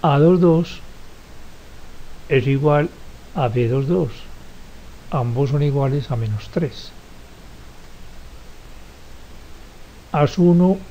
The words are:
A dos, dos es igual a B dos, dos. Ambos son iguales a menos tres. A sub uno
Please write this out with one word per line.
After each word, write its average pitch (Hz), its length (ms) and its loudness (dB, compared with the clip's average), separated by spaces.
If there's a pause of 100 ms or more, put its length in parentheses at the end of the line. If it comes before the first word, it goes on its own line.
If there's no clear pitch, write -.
A 143 180 4
dos, 170 220 8
dos 170 400 4 (1500)
es 135 180 2
igual 147 440 4 (460)
a 139 120 0
B 117 220 2
dos, 135 180 0
dos. 170 240 0 (1000)
Ambos 123 400 0
son 143 120 2
iguales 139 480 0
a 123 60 -2
menos 107 340 -4
tres. - 400 -4 (3250)
A 147 160 4
sub 175 220 4
uno 180 280 6 (140)